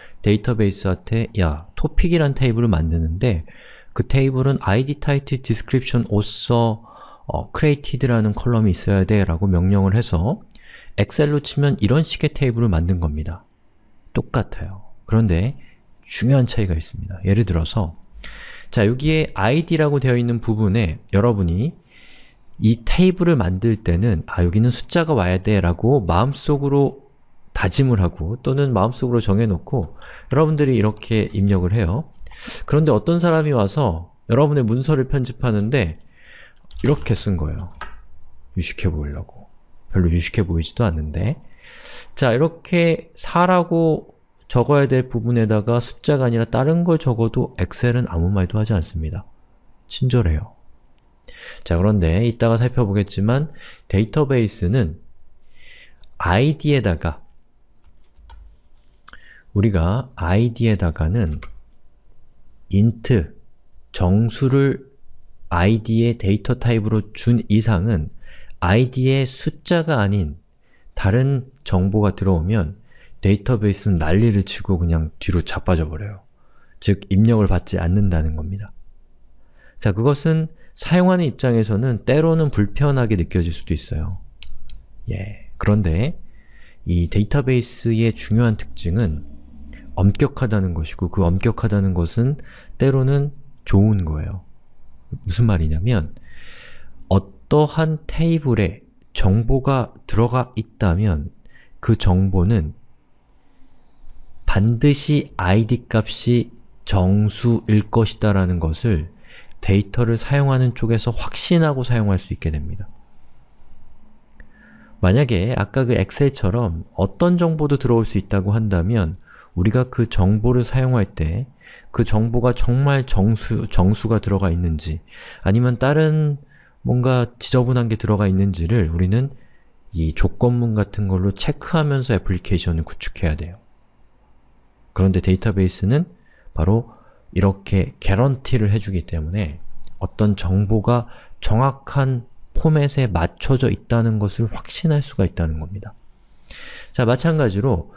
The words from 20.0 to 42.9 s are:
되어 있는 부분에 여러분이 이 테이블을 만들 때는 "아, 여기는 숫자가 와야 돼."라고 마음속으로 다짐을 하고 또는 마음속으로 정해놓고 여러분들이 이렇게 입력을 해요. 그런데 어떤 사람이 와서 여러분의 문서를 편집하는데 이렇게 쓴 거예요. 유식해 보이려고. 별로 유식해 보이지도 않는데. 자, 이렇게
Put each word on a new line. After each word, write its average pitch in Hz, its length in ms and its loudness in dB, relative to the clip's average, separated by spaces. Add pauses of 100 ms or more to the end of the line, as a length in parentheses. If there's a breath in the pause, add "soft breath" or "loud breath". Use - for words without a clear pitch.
되어 127 160 2
있는 120 240 0
부분에 107 580 0 (140)
여러분이 101 640 2 (840 soft breath)
이 110 240 2
테이블을 180 520 4
만들 101 400 0
때는 90 500 0
"아, - 180 -2
여기는 107 260 2
숫자가 160 440 0
와야 92 240 2
돼."라고 104 600 0
마음속으로 139 1080 0 (440)
다짐을 117 480 0
하고 87 420 -2
또는 135 300 0
마음속으로 120 480 0
정해놓고 104 760 -2 (360 loud breath)
여러분들이 147 440 2
이렇게 104 560 0
입력을 98 400 2
해요. 110 380 -2 (560 loud breath)
그런데 151 260 4
어떤 170 260 2
사람이 160 340 2
와서 101 600 0 (160)
여러분의 143 340 2
문서를 131 440 0
편집하는데 117 920 -2 (840 loud breath)
이렇게 135 300 0
쓴 98 220 -2
거예요. 80 360 -6 (840)
유식해 - 340 -4
보이려고. 73 580 -10 (440)
별로 87 180 2
유식해 85 360 0
보이지도 82 380 -2
않는데. 82 560 -4 (760 loud breath)
자, 123 180 2
이렇게 165 840 0